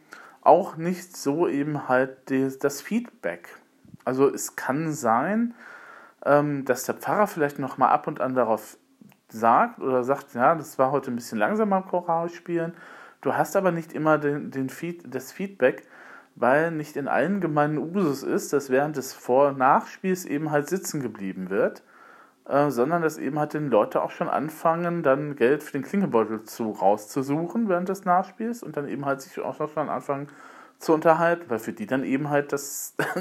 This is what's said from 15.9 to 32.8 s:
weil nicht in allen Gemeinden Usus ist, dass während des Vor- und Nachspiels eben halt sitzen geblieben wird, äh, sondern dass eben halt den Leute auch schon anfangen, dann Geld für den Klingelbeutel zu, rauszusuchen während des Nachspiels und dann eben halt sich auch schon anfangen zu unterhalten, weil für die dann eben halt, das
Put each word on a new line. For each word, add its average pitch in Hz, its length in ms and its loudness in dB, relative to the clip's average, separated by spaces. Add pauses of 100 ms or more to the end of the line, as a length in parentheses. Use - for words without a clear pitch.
weil 143 360 4
nicht 151 260 -6
in 139 120 -4
allen 160 320 2
Gemeinden 151 380 2
Usus 160 440 0
ist, - 300 -2
dass 135 180 0
während 143 260 2
des 131 160 -6
Vor- 139 360 2
und 139 100 -4
Nachspiels 185 680 2
eben 151 260 -4
halt 147 180 0
sitzen 175 340 -4
geblieben 95 480 -6
wird, 123 320 0 (640)
äh, 143 240 2
sondern 160 320 2
dass 156 160 -2
eben 135 200 -4
halt 151 160 -2
den 151 160 -4
Leute 117 320 4
auch 160 80 -4
schon - 180 -4
anfangen, 165 760 0
dann 143 340 2
Geld 139 260 4
für - 100 -14
den 139 100 -4
Klingelbeutel 107 640 0
zu, 110 280 -6
rauszusuchen 143 960 0
während 185 200 0
des 190 160 -6
Nachspiels 190 580 -2
und 151 140 -12
dann 143 120 -4
eben 143 180 -6
halt 135 140 -2
sich - 200 -12
auch 127 160 -6 (120)
schon 151 200 -4
anfangen 139 400 -6 (500)
zu - 140 0
unterhalten, 165 560 4
weil 113 120 -2
für 117 120 -6
die - 140 -8
dann 131 180 -2
eben 135 260 0
halt, 143 220 0
das - 440 -8 (100)